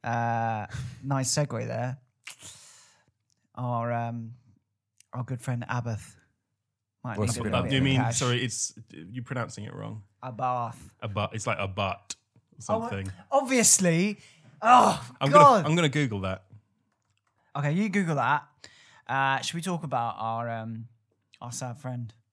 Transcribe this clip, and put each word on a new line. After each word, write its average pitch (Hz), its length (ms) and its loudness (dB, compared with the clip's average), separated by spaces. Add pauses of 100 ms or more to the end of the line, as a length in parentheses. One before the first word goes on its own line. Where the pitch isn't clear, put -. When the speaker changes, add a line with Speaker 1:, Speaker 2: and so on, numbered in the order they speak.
Speaker 1:
Uh, 117 600 -2 (200)
<laughs> - 180 -14
nice 135 300 -2
segue 131 340 -2
there. 127 300 -4 (1600)
Our, 120 380 -4
um, 117 380 -6 (840)
our 123 100 -6
good 123 180 -6
friend 120 280 -4
Abath 117 460 -6 (880)
might 117 160 -8
Speaker 2:
What's 113 160 0
Speaker 1:
need 120 100 -6
a - 20 -2
Speaker 2:
it - 40 -2
Speaker 1:
little 120 80 0
Speaker 3:
Uh, - 40 0
Speaker 2:
been - 60 -4
Speaker 1:
bit 135 40 0
Speaker 3:
you 135 60 2
Speaker 1:
of 131 40 4
Speaker 3:
mean, 135 140 4
Speaker 1:
cash. 117 200 0
Speaker 3:
sorry, 123 260 0
it's, - 300 -6 (180)
you're 101 320 -14
pronouncing 120 420 -8
it - 100 -12
wrong. 107 260 -10 (220)
Speaker 1:
Abath. 123 520 -4 (260)
Speaker 3:
A 107 60 -8
but, 104 280 -4
it's 110 100 -8
like 110 140 -2
a 98 80 -4
but 95 480 -6
Speaker 1:
Oh, - 440 -20
Speaker 3:
something. 202 520 -4 (200)
Speaker 1:
obviously. 208 840 4 (460)
Oh, 240 360 8 (220)
Speaker 3:
I'm 143 80 4
Speaker 1:
God. 285 280 12
Speaker 3:
gonna, 151 120 2
I'm 160 60 4
gonna 170 140 4
Google 123 320 0
that. 95 240 -6 (1080)
Speaker 1:
Okay, 143 180 0
you 208 160 0
Google 175 260 0
that. 131 320 2 (600)
Uh, 135 340 0
should - 120 -8
we 170 80 -6
talk 170 220 -4
about 120 340 -4
our, 113 320 -4
um, 113 380 -8 (540)
our 123 100 -12
sad 120 280 -10
friend? 123 320 -8 (220)